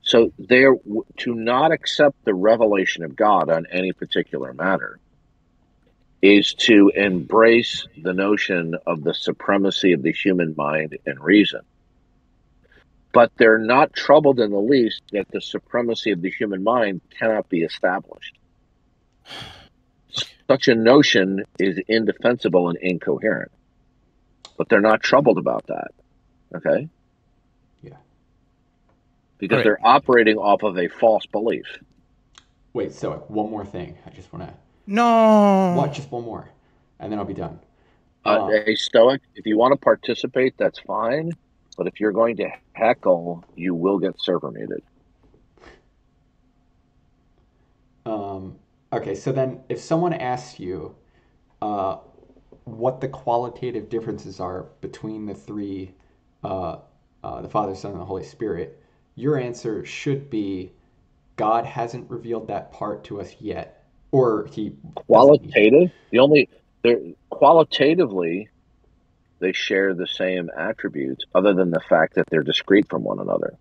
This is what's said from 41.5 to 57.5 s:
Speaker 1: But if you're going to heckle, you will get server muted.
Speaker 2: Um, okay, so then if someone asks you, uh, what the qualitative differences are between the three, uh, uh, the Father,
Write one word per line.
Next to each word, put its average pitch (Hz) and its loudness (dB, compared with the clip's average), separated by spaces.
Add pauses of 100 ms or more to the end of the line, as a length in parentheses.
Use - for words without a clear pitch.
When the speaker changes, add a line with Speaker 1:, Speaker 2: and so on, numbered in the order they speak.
Speaker 1:
But 87 -6
if - -10
you're 107 0
going 113 0
to 95 -6 (240)
heckle, 87 -2 (100)
you 90 -4
will 90 -2
get 92 -6
server 78 -4
muted. 53 -12 (3250)
Speaker 2:
Um, 101 -10 (320)
okay, 101 -6
so - -8
then 131 -4
if 117 -8
someone 165 -2
asks 127 -8
you, 90 -12 (680)
uh, 101 -6 (680)
what 120 -4
the 131 -8
qualitative 120 -6
differences 107 -10
are 90 -10 (180)
between 110 -14
the 101 -10
three, 98 -12 (500)
uh, 95 -8 (440)
uh, - -12
the - -14
Father, 101 -6